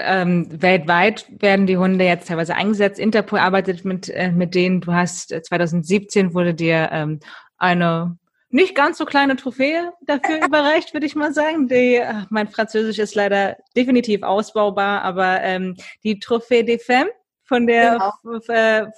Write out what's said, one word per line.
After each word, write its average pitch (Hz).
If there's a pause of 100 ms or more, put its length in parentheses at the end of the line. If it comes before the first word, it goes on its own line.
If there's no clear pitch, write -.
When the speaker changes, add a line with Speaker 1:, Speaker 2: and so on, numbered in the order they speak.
Speaker 1:
ähm, 175 (140)
weltweit 180 (160)
werden 196
die 185
Hunde 185
jetzt 175
teilweise 165
eingesetzt. 202
Interpol 208
arbeitet 185
mit, 185
äh, 180
mit 175
denen. 185
Du 175
hast, 175
äh, 160
zweitausendsiebzehn 175
wurde 175
dir, 160
ähm, 156 (380)
eine 175 (320)
nicht 370
ganz 302
so 311
kleine 277
Trophäe 294 (100)
dafür 302
<laughs> 320
überreicht, 302
würde 302
ich -
mal 302
sagen. 302
Die, 247
äh, 240 (160)
mein 214
Französisch 214
ist 208
leider 202 (180)
definitiv 240
ausbaubar, 202
aber, 185
ähm, 185 (280)
die 214
Trophäe 233
des 233
Femmes 269 (320)
von 240
der 233 (300)
Speaker 2:
Genau. 233
Speaker 1:
F-, 220
äh, 220 (120)